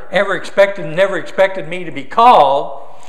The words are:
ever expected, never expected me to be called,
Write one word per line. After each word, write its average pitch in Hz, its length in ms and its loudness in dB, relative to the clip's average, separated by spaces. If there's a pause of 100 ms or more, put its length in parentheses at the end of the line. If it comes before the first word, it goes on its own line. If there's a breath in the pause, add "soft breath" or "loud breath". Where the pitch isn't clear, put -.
(120)
ever 190 240 0
expected, 196 500 0 (100)
never 190 220 0
expected 190 500 -2
me 180 160 -8
to 160 80 -10
be 139 120 -10
called, 151 800 4 (260 loud breath)